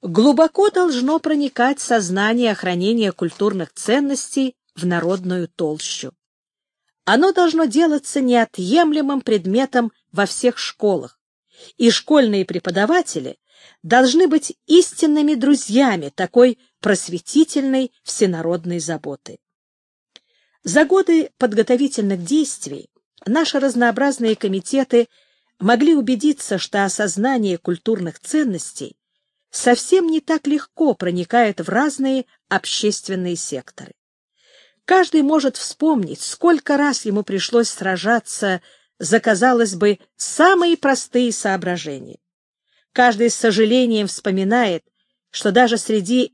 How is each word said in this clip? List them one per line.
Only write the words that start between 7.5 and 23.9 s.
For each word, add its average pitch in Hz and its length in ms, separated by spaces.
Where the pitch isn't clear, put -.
делаться 294 560
неотъемлемым 269 1000
предметом 226 720
во 202 140
всех 240 320
школах, 170 600
и 233 120
школьные 220 560
преподаватели 185 920
должны 254 460
быть 294 280
истинными 302 680
друзьями 233 800
такой 240 460
просветительной 262 1120
всенародной 175 760
заботы. 151 600
За 285 220
годы 349 520
подготовительных 220 840
действий 220 680
наши 285 340
разнообразные 240 760